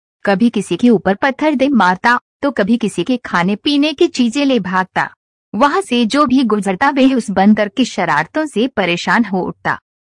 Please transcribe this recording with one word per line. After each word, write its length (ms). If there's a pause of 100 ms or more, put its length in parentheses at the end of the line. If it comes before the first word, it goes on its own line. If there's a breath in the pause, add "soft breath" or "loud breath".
(260)
कभी 240
किसी 280
के 120
ऊपर 260
पत्थर 400
दे 140
मारता, 500 (220)
तो 100
कभी 260
किसी 260
के 140
खाने 380
पीने 380
की 140
चीजें 380
ले 140
भागता। 500 (460)
वहां 260
से 240
जो 200
भी 180
गुजरता, 460
वह 260
उस 140
बंदर 380
की 180
शरारतों 600
से 220
परेशान 580
हो 160
उठता। 380 (220)